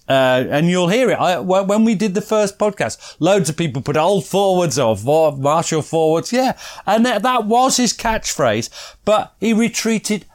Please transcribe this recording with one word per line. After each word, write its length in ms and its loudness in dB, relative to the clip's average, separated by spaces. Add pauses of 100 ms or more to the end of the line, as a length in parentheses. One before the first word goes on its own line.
uh, 420 2
and 200 0
you'll 180 0
hear 240 2
it, 80 -2
I, 160 0
wh-, 320 0
when 160 2
we 100 2
did 220 -2
the 60 -2
first 360 -2
podcast, 600 -4
loads 300 2
of 80 -6
people 260 -4
put 140 -2
Old 280 2
Forwards 540 0
or 160 2
Vor-, 420 2
Marshal 460 0
Forwards, 500 0
yeah. 240 0 (300)
And 180 2
that, 160 0
that 240 0
was 320 2
his 160 0
catchphrase, 1000 -2 (100)
but 340 0
he 140 0
retreated 800 -2